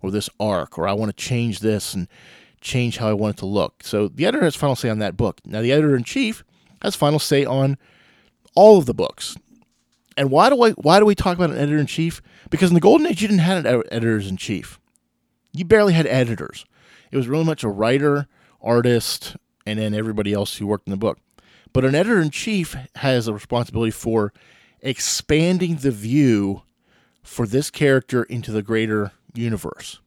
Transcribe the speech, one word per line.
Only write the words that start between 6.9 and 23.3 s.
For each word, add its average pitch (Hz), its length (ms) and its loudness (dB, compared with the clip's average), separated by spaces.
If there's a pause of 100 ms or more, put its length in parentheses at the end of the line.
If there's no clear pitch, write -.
final 151 220 2
say 143 260 0
on 135 320 0 (760)
all 208 240 10
of 135 80 0
the 165 80 -4
books. - 420 -8 (840)
And 139 100 0
why 175 200 6
do 254 120 4
I, 226 100 4
why 160 260 4
do 214 80 6
we 208 80 6
talk 180 240 -2
about 180 100 2
an - 80 -4
editor-in-chief? 151 640 -2 (300)
Because 180 180 2
in 170 60 4
the 170 60 6
Golden 294 260 6
Age, 190 160 -2
you 214 60 -2
didn't 196 120 4
have 175 240 2
an - 20 0
ed-, 120 240 0
editors-in-chief. 107 880 -4 (760)
You 160 100 -6
barely 208 300 4
had 160 120 4
editors. 117 600 -2 (440)
It - 60 -4
was 131 100 -2
really 156 200 0
much 156 180 -4
a 110 60 0
writer, 139 560 2 (340)
artist, 120 760 0 (260)
and 107 140 -6
then 107 160 -4
everybody 107 400 -2
else 101 240 -4
who 104 80 -6
worked 101 200 -2
in - 40 -8
the 98 80 -6
book. 101 200 -2 (540)
But 131 140 2
an 131 80 2
editor-in-chief 180 800 0 (200)
has 127 320 0
a 110 40 -4